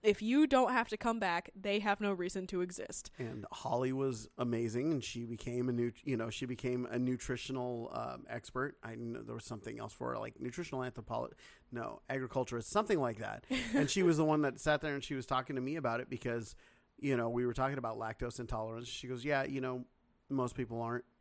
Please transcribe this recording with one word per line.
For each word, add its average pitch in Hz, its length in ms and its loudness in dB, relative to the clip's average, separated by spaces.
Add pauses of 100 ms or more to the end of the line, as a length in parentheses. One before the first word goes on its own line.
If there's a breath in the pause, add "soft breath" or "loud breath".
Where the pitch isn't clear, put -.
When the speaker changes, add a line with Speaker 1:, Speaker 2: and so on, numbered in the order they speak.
Speaker 1:
If 208 200 4
you 269 240 6
don't 262 260 6
have 240 160 2
to 214 80 -2
come 226 220 2
back, 180 360 0
they 202 260 0
have 202 200 2
no 202 140 2
reason 185 340 -2
to 180 140 0
exist. - 560 -4
Speaker 2:
And 110 340 -4
Holly 127 400 2
was 131 460 0
amazing, 120 540 2
and 135 120 0
she 120 220 -6
became 120 420 -2
a 127 40 2
nu-, 120 200 2 (120)
you 135 120 0
know, 113 140 -2
she 127 160 -4
became 123 440 -2
a 120 80 0
nutritional, 123 920 -2
um, 120 380 -6
expert. 127 520 -4
I 113 120 -8
know 117 260 -6
there 113 140 -8
was 113 100 -8
something 113 340 -8
else 110 140 -8
for 123 200 -4
her, 117 60 -2
like 110 220 -8
nutritional 127 400 -6
anthropolo-, 117 520 -4 (380 loud breath)
no, - 380 -6
agriculturist, 127 600 -2
something 208 280 4
like 120 200 0
that. 107 260 -6 (160)
Speaker 1:
<laughs> 233 140 -4
Speaker 2:
And - 160 4
she 190 120 4
was 170 140 8
the 160 80 6
one 156 180 6
that 135 160 0
sat 151 220 4
there 147 140 -2
and 139 100 -4
she 147 100 -6
was 131 120 -4
talking 131 300 0
to 127 60 0
me 143 140 -2
about 120 240 0
it - 80 -8
because, 117 460 -2 (440 soft breath)
you 139 160 2
know, 117 140 4
we 120 160 2
were 120 80 2
talking 135 240 0
about 113 220 -4
lactose 113 420 -4
intolerance. 113 480 -4
She - 180 -8
goes, 123 180 -6
"Yeah, 139 200 2
you 139 160 -2
know, 127 240 -2 (460)
most 127 240 2
people 117 260 -2
aren't." 117 240 -2 (160)